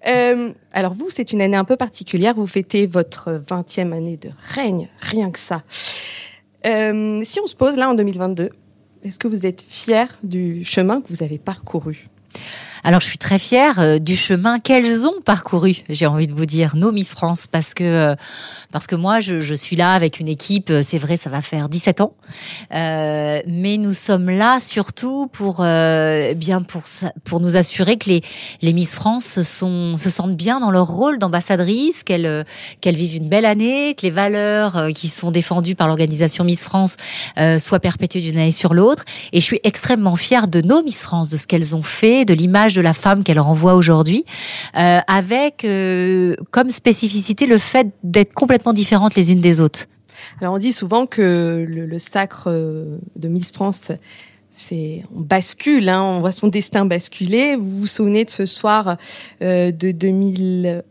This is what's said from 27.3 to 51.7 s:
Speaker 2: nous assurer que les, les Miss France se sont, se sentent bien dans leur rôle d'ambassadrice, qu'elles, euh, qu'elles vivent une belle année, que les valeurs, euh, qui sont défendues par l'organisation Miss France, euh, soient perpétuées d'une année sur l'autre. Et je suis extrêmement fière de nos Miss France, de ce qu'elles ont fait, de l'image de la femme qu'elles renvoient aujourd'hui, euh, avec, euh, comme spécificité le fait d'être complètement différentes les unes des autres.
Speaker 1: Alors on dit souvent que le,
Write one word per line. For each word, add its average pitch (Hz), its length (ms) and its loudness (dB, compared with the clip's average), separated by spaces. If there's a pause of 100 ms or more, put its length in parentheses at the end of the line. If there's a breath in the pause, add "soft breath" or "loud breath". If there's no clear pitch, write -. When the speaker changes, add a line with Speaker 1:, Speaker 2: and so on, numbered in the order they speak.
Speaker 2:
nous 175 160 2
assurer 185 400 2
que 208 140 -6
les, 175 120 4 (400 loud breath)
les 165 120 2
Miss 170 220 0
France 233 280 -2
se - 200 -4
sont, 175 520 -4
se 160 140 -2
sentent 180 260 -4
bien 220 240 -2
dans 226 120 0
leur 180 160 4
rôle 240 320 0
d'ambassadrice, 196 840 0
qu'elles, 170 220 0
euh, 151 180 -2 (380 loud breath)
qu'elles 170 160 2
vivent 165 180 -4
une 160 140 -6
belle 208 160 4
année, 254 500 0
que - 60 -12
les 185 100 -2
valeurs, 208 640 0
euh, 156 140 0
qui 156 180 -6
sont 170 240 -4
défendues 175 440 -2
par 165 120 2
l'organisation 156 560 0
Miss 175 220 0
France, 190 320 0 (400 loud breath)
euh, 160 220 4
soient 185 200 0
perpétuées 180 400 -2
d'une 165 180 -4
année 165 140 2
sur 165 220 0
l'autre. 220 320 4 (260 loud breath)
Et 170 80 2
je 160 60 2
suis - 180 -2
extrêmement 208 540 0
fière 220 320 2
de 170 100 2
nos 247 240 4
Miss 285 180 -4
France, 165 280 -4
de 156 80 -4
ce - 100 -6
qu'elles 165 300 0
ont 160 40 -4
fait, 233 440 4
de 196 80 6
l'image 185 400 4
de 185 80 4
la 165 120 4
femme 196 300 2
qu'elles 156 160 4
renvoient 160 360 6
aujourd'hui, 165 500 4 (500 loud breath)
euh, 175 300 6
avec, 226 580 0
euh, 185 720 2 (140)
comme 247 220 2
spécificité 214 760 0
le 233 140 6
fait 269 300 2 (120)
d'être 196 320 2
complètement 240 400 2
différentes 208 400 2
les 180 180 4
unes 180 100 6
des 170 200 6
autres. 156 200 2 (600 loud breath)
Speaker 1:
Alors 185 140 -2
on - 20 -2
dit 226 160 0
souvent 220 320 0
que 170 640 2
le, 165 160 -6